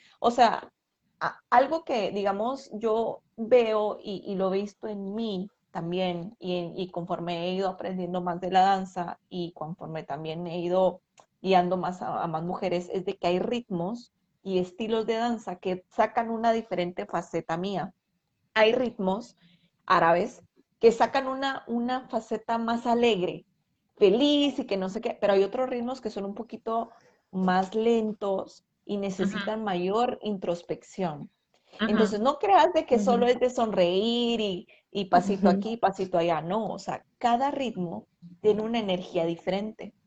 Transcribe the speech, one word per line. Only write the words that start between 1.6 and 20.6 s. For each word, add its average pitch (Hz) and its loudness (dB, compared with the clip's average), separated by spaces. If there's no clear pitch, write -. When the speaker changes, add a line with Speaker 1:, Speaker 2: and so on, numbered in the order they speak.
Speaker 1:
que, 226 -2
digamos, 202 -2
yo 220 -2
veo 220 2
y, 185 -8
y 196 -6
lo 190 0
he 196 2
visto 208 -8
en 202 -8
mí 208 -6
también, 175 -4
y, 180 -4
en, 170 -8
y 180 -6
conforme 175 -6
he 185 -2
ido 190 -2
aprendiendo 185 -6
más 175 -4
de 185 -6
la 185 6
danza, 190 0
y 175 -8
conforme 160 -10
también 160 -8
he 170 -6
ido 180 2
guiando 185 4
más 185 -4
a, 113 -4
a - -2
más 160 -4
mujeres, 180 -4
es 190 -4
de 190 -4
que - -4
hay 180 2
ritmos 220 -4
y 190 -2
estilos 220 -2
de 226 0
danza 226 -4
que 185 -4
sacan 226 0
una 226 0
diferente 196 -4
faceta 170 -4
mía. 185 -4
Hay 220 6
ritmos 226 -2
árabes 175 4